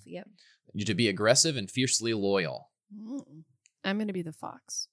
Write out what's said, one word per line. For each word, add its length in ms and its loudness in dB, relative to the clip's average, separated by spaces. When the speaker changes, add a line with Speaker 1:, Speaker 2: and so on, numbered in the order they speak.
Speaker 1:
yep. 220 -12
Speaker 2:
You're 120 -4
to 100 0
be 140 4
aggressive 460 4
and 140 -4
fiercely 460 0
loyal. 560 0
Speaker 3:
Mm. 480 -12
I'm 160 -2
gonna 140 -4
be 100 -4
the 100 -10
fox. 600 -12